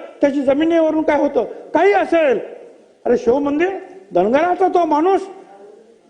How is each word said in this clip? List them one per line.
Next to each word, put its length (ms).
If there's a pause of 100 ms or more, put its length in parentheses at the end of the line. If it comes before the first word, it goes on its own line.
(220)
त्याची 200
जमिनीवरून 600
काय 140
होतं, 260
काही 500
असेल. 680 (440)
अरे 120
शिवमंदिर, 600 (360)
धनगराचा 540
तो 180
माणूस, 360 (880)